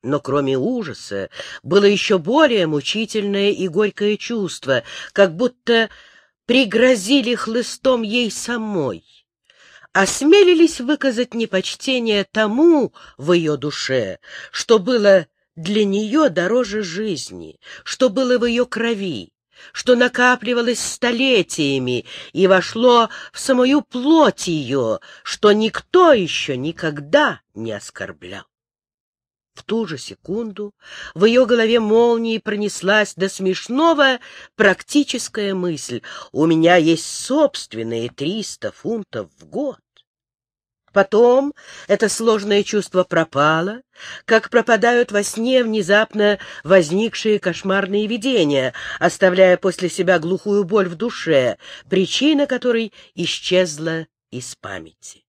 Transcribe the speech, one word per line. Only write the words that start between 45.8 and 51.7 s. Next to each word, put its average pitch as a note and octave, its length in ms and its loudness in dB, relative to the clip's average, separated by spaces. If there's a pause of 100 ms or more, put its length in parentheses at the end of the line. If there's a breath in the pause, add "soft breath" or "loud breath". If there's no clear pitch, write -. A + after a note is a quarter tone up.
возникшие F#3+ 760 2
кошмарные G3 680 -2
видения, G3 680 0 (260 loud breath)
оставляя F3+ 580 4
после F3+ 320 -4
себя F3+ 300 0
глухую F#3+ 440 -2
боль G3 240 0
в E3+ 80 -10
душе, D3+ 600 -2 (320 loud breath)